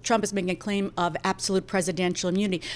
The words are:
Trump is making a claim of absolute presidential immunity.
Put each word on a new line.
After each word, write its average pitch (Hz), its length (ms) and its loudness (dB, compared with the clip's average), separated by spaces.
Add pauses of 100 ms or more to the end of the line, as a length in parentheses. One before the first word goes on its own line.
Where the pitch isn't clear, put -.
Trump 226 200 4
is 196 100 -2
making 185 180 0
a 175 40 0
claim 202 420 -2
of 175 260 0
absolute 190 420 0
presidential 180 640 0
immunity. 185 320 2 (140)